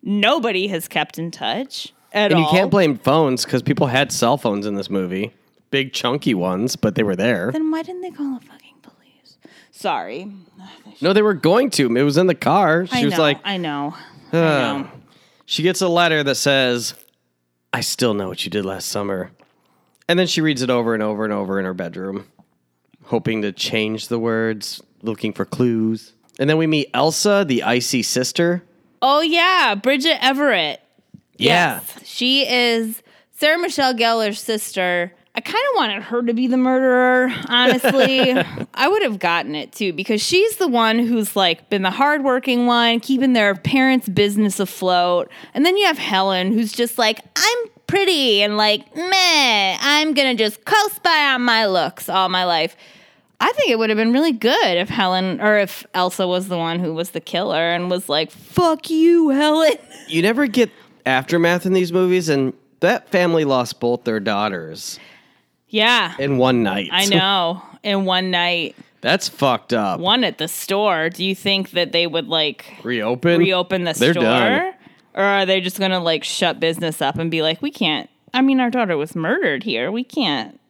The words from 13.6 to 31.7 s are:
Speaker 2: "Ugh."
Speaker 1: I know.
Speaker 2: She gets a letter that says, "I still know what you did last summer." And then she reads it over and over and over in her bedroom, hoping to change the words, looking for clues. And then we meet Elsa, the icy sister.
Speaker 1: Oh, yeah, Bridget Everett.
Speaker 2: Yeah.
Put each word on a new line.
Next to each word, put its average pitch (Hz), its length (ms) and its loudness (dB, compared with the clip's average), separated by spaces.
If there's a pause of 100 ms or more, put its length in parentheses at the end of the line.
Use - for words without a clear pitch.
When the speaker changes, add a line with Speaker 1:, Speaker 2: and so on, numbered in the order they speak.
Speaker 2:
"Ugh." 165 120 2
Speaker 1:
I 143 360 0
know. 135 80 -10 (580)
Speaker 2:
She - 180 -6
gets 175 180 0
a 185 80 0
letter 170 340 2
that 139 120 0
says, 127 580 0 (800)
"I 123 80 -4
still 117 320 0
know 98 160 -4
what 92 160 -8
you - 60 -8
did 101 140 -4
last 95 220 -8
summer." 98 440 -6 (760)
And 175 100 2
then 185 100 2
she - 140 -2
reads 151 200 0
it 127 80 -4
over 120 240 0
and 107 100 -2
over 107 220 -4
and 104 80 -2
over 98 260 -4
in 95 60 -4
her 92 80 -6
bedroom, 95 520 -10 (800)
hoping 113 360 -2
to 104 100 -4
change 110 560 -4
the 120 120 -4
words, 113 600 -4 (220)
looking 107 300 -6
for - 120 -4
clues. 113 680 -2 (260)
And 135 100 0
then 156 80 4
we 160 80 2
meet 156 280 0
Elsa, 160 540 2
the 123 160 0
icy 123 400 0
sister. 170 600 0 (380)
Speaker 1:
Oh, 277 200 4
yeah, 339 540 2
Bridget 269 480 0
Everett. 254 560 0 (580)
Speaker 2:
Yeah. 147 500 2